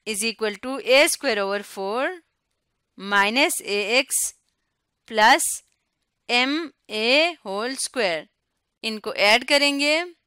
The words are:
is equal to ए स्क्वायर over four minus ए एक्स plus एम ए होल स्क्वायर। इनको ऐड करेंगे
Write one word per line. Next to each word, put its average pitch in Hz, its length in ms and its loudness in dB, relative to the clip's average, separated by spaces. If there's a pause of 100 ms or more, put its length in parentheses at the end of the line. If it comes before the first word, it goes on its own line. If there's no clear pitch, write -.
is 214 160 -6
equal 214 400 -4
to 262 160 -6
ए 269 280 4
स्क्वायर 226 320 -2
over 202 260 -2
four 214 420 -4 (880)
minus 202 640 0
ए 202 160 -4 (200)
एक्स - 360 -2 (760)
plus 233 320 6 (840)
एम 269 420 0 (200)
ए 262 540 0
होल 226 320 -6
स्क्वायर। 180 500 -4 (580)
इनको 220 300 -8
ऐड 220 340 4
करेंगे 285 560 2 (220)